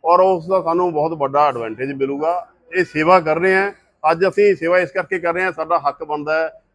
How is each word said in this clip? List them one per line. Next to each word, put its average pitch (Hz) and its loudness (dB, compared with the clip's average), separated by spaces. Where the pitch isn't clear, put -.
ਔਰ 175 6
ਉਸ 185 2
ਦਾ 185 0
ਸਾਨੂੰ 170 -2
ਬਹੁਤ 156 -2
ਵੱਡਾ 143 0
ਐਡਵਾਂਟੇਜ 120 -6
ਮਿਲੂਗਾ। 139 -4
ਇਹ 180 0
ਸੇਵਾ 170 2
ਕਰ 156 0
ਰਹੇ 190 2
ਹਾਂ, 196 0
ਅੱਜ 170 2
ਅਸੀਂ 196 2
ਸੇਵਾ 170 2
ਇਸ 180 -2
ਕਰਕੇ 185 -4
ਕਰ 170 -2
ਰਹੇ 185 -2
ਹਾਂ, 185 -2
ਸਾਡਾ 160 -2
ਹੱਕ 139 -4
ਬਣਦਾ 151 -4
ਹੈ 156 -4